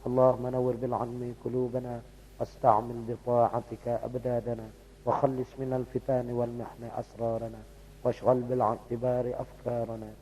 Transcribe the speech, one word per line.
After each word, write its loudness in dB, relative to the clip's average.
اللهم 6
نور 0
بالعلم -4
قلوبنا، -2
واستعمل 2
بطاعتك 2
أبدادنا، -2
وخلص 0
من -2
الفتن 0
والمحن -4
أسرارنا، -4
واشغل 4
بالاعتبار 0
أفكارنا -6